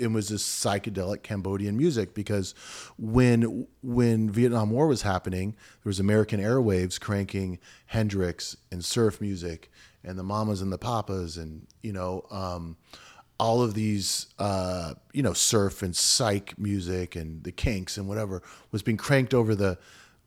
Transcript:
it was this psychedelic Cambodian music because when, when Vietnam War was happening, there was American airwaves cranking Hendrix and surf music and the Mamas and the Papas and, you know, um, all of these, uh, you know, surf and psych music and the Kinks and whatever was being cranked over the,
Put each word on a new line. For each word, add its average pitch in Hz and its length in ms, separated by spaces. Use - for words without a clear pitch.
it 120 80
was 107 200
this 104 140
psychedelic 98 800
Cambodian 101 540
music 123 360
because 101 440
when, 117 680
when 117 440
Vietnam 113 420
War 143 180
was 117 140
happening, 95 500
there - 380
was 98 100
American 104 400
airwaves 104 600
cranking 98 600
Hendrix 98 720
and 87 120
surf 113 360
music 90 500
and 92 160
the 92 60
Mamas 104 360
and 95 120
the 87 60
Papas 95 580
and, 78 320
you 110 100
know, 92 400
um, 87 440
all 113 240
of 110 120
these, 104 520
uh, 92 540
you 139 100
know, 98 100
surf 98 520
and 87 100
psych - 640
music 92 560
and 80 300
the 92 80
Kinks 98 440
and 98 120
whatever 98 340
was 107 100
being 113 160
cranked 135 360
over 110 200
the, 98 240